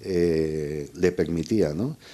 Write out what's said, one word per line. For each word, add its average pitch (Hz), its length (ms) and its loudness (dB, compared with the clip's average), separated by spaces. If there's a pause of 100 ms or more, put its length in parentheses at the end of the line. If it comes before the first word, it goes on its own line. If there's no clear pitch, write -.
eh, 78 920 0
le 87 180 2
permitía, 82 600 0
¿no? 123 240 -4 (160)